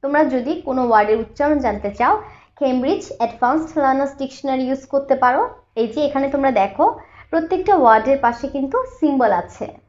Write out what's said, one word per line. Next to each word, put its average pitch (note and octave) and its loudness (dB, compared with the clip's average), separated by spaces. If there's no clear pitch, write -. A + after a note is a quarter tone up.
তোমরা C#4+ 0
যদি B3+ -2
কোনো C4 -2
ওয়ার্ডের G#3+ 4
উচ্চারণ D4 -2
জানতে G#3 -4
চাও, C#4 2
Cambridge C4 0
Advanced B3+ -2
Learners C4+ 0
Dictionary C4+ -4
ইউজ C4+ -4
করতে C#4 0
পারো। C4 2
এই A3+ 0
যে D4+ -2
এখানে C#4 -2
তোমরা C#4 2
দেখো G3 0
প্রত্যেকটা F#4 0
ওয়ার্ডের A#3 4
পাশে C#4 -2
কিন্তু C#4 -4
symbol C4+ 2
আছে - -12